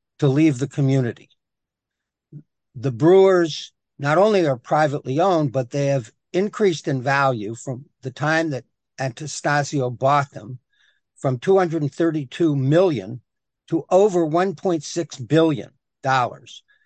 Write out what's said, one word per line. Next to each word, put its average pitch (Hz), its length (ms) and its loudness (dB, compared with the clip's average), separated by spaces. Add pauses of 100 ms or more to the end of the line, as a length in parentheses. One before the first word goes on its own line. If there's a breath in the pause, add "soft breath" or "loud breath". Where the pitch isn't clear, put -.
(200)
to 147 80 2
leave 143 300 2
the 135 100 -4
community. 135 600 -2 (1500)
The 127 180 -6
Brewers 175 800 4 (260)
not 143 200 0
only 196 280 4
are 135 100 0
privately 147 600 -2
owned, 165 340 0
but 127 180 -4
they 143 160 -2
have 139 260 -2 (200)
increased 190 540 -2
in 135 160 -2
value 131 540 -2
from 131 280 -12 (180)
the 131 100 -10
time 160 380 -2
that 127 140 -8 (360)
Anastasio 143 920 -4
bought 143 400 0
them, - 280 -16 (580)
from 131 220 -4
two 190 200 2
hundred 165 240 0
and 143 100 -4
thirty-two 156 640 -2
million 131 640 0 (480)
to 160 220 -4
over 185 340 4
one 170 300 -2
point 165 280 -4
six - 340 -10
billion 147 540 0 (320)
dollars. 131 600 -4 (220)